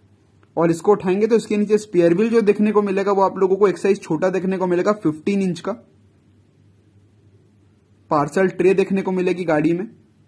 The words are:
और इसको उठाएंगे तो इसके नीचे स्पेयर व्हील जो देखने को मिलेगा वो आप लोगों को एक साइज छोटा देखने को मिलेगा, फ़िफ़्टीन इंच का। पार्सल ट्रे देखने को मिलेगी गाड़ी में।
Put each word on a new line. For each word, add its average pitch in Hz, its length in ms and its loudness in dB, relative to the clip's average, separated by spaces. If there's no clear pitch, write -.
और 165 140 2
इसको 170 200 0
उठाएंगे 196 360 0
तो 233 80 2
इसके 214 220 -2
नीचे 208 200 0
स्पेयर 175 360 2
व्हील 220 160 0
जो 226 120 2
देखने 208 300 2
को 202 100 2
मिलेगा 196 300 -2
वो 196 100 2
आप 185 160 0
लोगों 190 180 2
को 202 120 2
एक 175 100 0
साइज 202 240 0
छोटा 180 280 -2
देखने 185 280 -4
को 175 100 -2
मिलेगा, 175 260 0
फ़िफ़्टीन 196 480 -2
इंच 185 180 -2
का। 190 120 -6
पार्सल 156 380 0
ट्रे 185 240 2
देखने 190 280 0
को 190 100 -4
मिलेगी 180 320 -2
गाड़ी 156 300 0
में। 185 140 -6